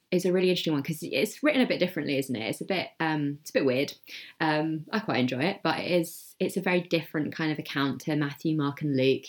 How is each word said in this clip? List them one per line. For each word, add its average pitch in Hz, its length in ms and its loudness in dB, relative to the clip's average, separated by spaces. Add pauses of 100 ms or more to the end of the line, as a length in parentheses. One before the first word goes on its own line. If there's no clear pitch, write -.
(100)
is 175 140 2
a 180 80 4
really 185 160 4
interesting 175 240 2
one 139 100 2
'cause 156 200 -6
it's - 400 -2
written 269 180 4
a 247 60 6
bit 143 140 -2
differently, 147 360 0
isn't 131 200 -2
it? 107 120 -4
It's 131 140 -4
a 170 40 -6
bit, 175 220 -2 (100)
um, 151 440 0
it's - 80 -14
a - 40 -14
bit 143 120 -2
weird. 131 260 2 (480)
Um, 156 500 0
I 220 100 0
quite 127 200 0
enjoy 127 200 0
it, 185 220 0
but - 180 0
it 95 100 -4
is, - 480 -2
it's 185 180 -2
a 185 60 0
very 180 180 2
different 165 540 -2
kind 156 180 -2
of 151 60 -2
account 139 440 -2
to 151 140 0
Matthew, 151 400 0
Mark, 143 240 -2
and 147 160 0
Luke, 131 320 4